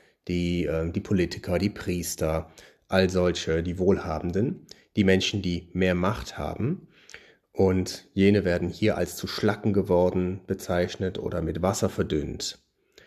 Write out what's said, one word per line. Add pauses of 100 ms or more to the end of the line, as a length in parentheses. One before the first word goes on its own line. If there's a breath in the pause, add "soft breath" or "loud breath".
(280 loud breath)
die,
ähm,
die
Politiker,
die
Priester, (380 loud breath)
all
solche,
die
Wohlhabenden, (320 loud breath)
die
Menschen,
die
mehr
Macht
haben. (640 loud breath)
Und
jene
werden
hier
als
zu
Schlacken
geworden
bezeichnet
oder
mit
Wasser
verdünnt. (440 soft breath)